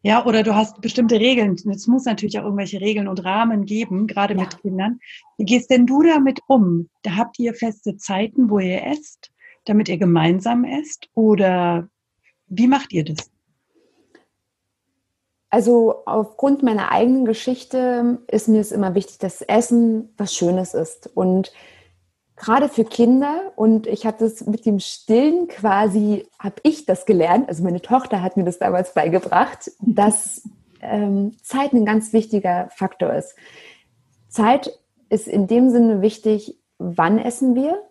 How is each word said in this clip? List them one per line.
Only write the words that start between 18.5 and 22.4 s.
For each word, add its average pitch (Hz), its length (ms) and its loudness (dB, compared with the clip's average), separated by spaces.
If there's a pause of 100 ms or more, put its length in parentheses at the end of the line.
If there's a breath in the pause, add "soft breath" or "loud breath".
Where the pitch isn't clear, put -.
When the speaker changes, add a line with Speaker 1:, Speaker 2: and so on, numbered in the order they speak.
Speaker 2:
es 208 120 -6
immer 190 220 -2
wichtig, - 240 -4
dass - 240 -8
Essen 226 760 0
was 202 180 -6
Schönes 180 380 -2
ist. - 420 -8
Und 185 380 0 (840 soft breath)
gerade 269 340 0